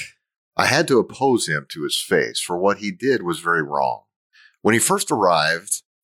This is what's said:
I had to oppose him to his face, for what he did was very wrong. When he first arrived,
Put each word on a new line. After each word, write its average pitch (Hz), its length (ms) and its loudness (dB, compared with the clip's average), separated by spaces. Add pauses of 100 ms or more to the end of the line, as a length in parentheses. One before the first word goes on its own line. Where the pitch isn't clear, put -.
(560)
I 90 120 2
had 151 200 2
to 131 120 4
oppose 123 500 0
him 73 220 -4
to 78 120 -10
his - 180 -4
face, 69 380 0
for 87 180 -6
what 98 200 0
he 101 140 -6
did 113 320 -2
was 85 160 -4
very 85 220 0
wrong. 69 420 -4 (580)
When 104 120 4
he 117 60 4
first 190 320 -2
arrived, 87 720 2 (200)